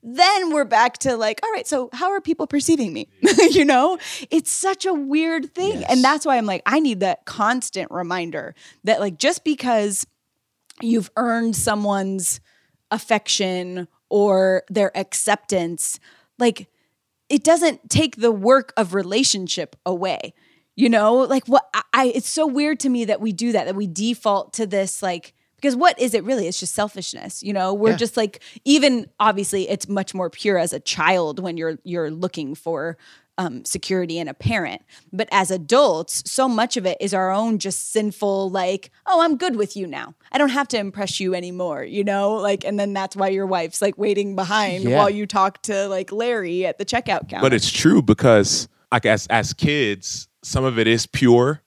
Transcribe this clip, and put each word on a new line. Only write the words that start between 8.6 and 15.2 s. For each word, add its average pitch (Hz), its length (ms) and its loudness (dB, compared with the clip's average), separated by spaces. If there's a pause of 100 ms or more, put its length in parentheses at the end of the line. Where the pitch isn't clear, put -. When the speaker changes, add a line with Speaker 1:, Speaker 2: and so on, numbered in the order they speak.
Speaker 1:
that, 220 160 2
like, 190 180 -4
just 320 260 0
because 233 600 -2 (760)
you've 226 340 0
earned 226 400 0
someone's 196 840 -2 (520)
affection 185 960 -2 (220)
or 190 600 4
their 196 260 0
acceptance, 185 1040 -4 (380)